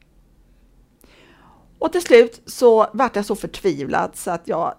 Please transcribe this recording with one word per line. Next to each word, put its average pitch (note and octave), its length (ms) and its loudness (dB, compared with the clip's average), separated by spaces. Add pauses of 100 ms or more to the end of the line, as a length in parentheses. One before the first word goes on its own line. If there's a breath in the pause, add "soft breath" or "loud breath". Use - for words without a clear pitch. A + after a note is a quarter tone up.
(1800 loud breath)
Och D#4+ 120 -2
till F4 100 0
slut A#3+ 440 4
så A3 480 2
vart A#3 220 -2
jag G3+ 100 -4
så G#3 100 -4
förtvivlad D#3+ 760 -4
så - 180 -10
att F3 160 -8
jag E3+ 320 -4